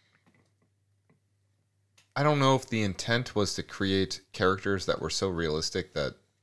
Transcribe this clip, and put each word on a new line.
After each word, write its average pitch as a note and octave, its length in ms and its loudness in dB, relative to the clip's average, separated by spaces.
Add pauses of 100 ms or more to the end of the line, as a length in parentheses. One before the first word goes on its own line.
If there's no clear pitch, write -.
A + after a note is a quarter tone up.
(2250)
I C3+ 60 0
don't D3 160 4
know C3+ 160 6
if C3 140 -2
the A2+ 140 0
intent A#2 520 -2
was G2+ 200 0
to - 80 -6
create F#2+ 580 -2 (120)
characters G2 540 0
that - 160 -2
were D#2+ 80 -4
so G2 180 -2
realistic E2 680 -2
that C#2+ 200 -4 (280)